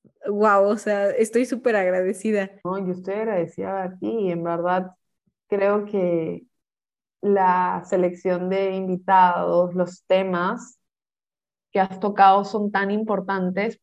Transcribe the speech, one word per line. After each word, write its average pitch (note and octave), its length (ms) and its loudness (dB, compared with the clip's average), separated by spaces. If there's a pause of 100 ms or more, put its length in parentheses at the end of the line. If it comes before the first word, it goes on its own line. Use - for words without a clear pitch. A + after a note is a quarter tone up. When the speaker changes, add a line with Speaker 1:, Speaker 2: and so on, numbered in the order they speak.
(260)
Speaker 1:
guau, G3+ 380 4
o G#3 120 2
sea, G3+ 340 -2
estoy A3+ 360 0
súper A#3+ 300 -2
agradecida. F#3+ 760 0 (140)
Speaker 2:
No, F#3 140 -4
yo F#3 140 -4
estoy F#3 220 -8
agradecida F#3+ 680 -4
a F#3 140 -10
ti G3+ 100 -6
y G#3+ 240 -2
en E3+ 120 -6
verdad F3 480 -2 (560)
creo G3+ 380 0
que F3 580 -2 (800)
la F#3 640 2
selección F3+ 640 -2
de F#3+ 220 0
invitados, F3+ 1000 2
los F3+ 320 -4
temas F#3+ 720 -2 (960)
que G3+ 80 0
has F#3+ 200 -2
tocado G3+ 440 4
son G#3 280 -4
tan G3 180 0
importantes G3 920 -2